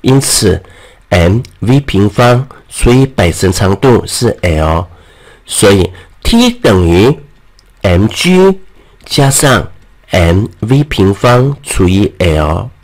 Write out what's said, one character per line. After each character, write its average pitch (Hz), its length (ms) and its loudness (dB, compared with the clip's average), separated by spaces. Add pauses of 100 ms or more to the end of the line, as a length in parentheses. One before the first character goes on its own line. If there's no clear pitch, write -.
因 131 180 2
此 92 420 -2 (460)
M 92 320 2 (180)
V 127 220 0
平 104 280 -2
方 123 380 0 (240)
除 - 220 0
以 131 120 4
摆 92 280 -2
绳 90 200 -2
长 95 240 -2
度 123 300 2
是 - 360 -4
L， 80 440 -2 (580)
所 - 280 0
以 92 180 0 (320)
T 240 280 2
等 190 380 0
于 98 240 2 (680)
M 95 260 0
G 185 520 0 (460)
加 135 240 0
上 131 360 0 (440)
M 87 340 0 (160)
V 135 240 0
平 101 300 0
方 127 480 0
除 - 260 -2
以 95 300 0
L。 82 500 -2 (160)